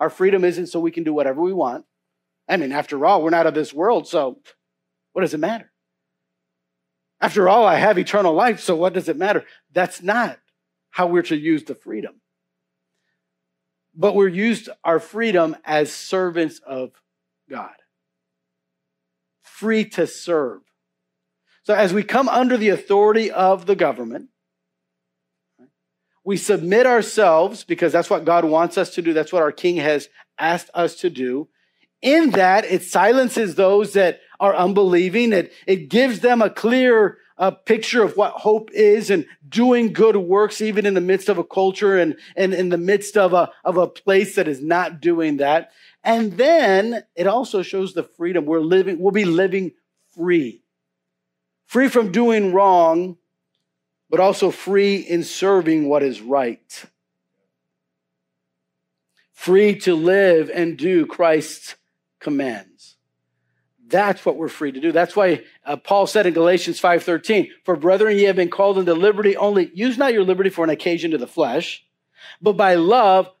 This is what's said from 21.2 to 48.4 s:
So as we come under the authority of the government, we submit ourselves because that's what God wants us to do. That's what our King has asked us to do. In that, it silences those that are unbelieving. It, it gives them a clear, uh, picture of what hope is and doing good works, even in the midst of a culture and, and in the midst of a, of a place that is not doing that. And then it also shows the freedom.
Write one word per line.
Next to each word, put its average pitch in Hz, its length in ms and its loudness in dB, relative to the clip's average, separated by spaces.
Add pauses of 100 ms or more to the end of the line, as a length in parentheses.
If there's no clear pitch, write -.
So 208 120 0
as 190 200 2
we 208 80 0
come 240 260 0
under 254 280 0
the 214 140 0
authority 208 600 2
of 185 360 0
the 196 100 0
government, 135 540 -4 (1900)
we 190 120 -4
submit 196 500 2
ourselves 208 760 2
because 160 300 -2
that's 170 180 0
what 175 140 -2
God 170 200 2
wants 165 320 0
us 175 200 -4
to 185 60 -4
do. 165 100 -2
That's 156 200 -2
what 175 100 2
our 151 100 0
King 175 240 -2
has 147 320 -2 (280)
asked 170 380 -4
us 170 220 -2
to 180 140 -4
do. 131 360 -6 (560)
In 294 300 4
that, 190 320 4
it 185 180 -4
silences 220 720 0
those 196 380 2
that 190 280 0 (200)
are 196 160 2
unbelieving. 185 760 0
It, 190 200 -2 (160)
it 180 200 -2
gives 233 300 0
them 240 240 2
a 196 80 2
clear, 233 680 2 (200)
uh, 185 140 0
picture 226 500 -2
of 175 140 -2
what 202 160 0
hope 214 400 -2
is 208 360 2
and 185 160 0 (240)
doing 233 440 2
good 202 240 4
works, 202 440 0
even 214 240 -2
in 202 100 0
the 185 60 0
midst 185 280 -2
of 196 100 0
a 170 60 -4
culture 190 540 0
and, 165 180 0 (200)
and 190 160 0
in 185 160 -2
the 175 80 -2
midst 196 400 -2
of 185 160 4
a, 175 180 2 (140)
of 175 120 -2
a 175 100 2
place 196 500 0
that 175 120 0
is 135 120 -6
not 165 400 -4
doing 160 380 0
that. 147 320 0 (320)
And 220 340 -2
then 233 680 2 (140)
it 175 100 -2
also 220 360 -2
shows 190 320 -6
the 170 80 -4
freedom. 170 420 -4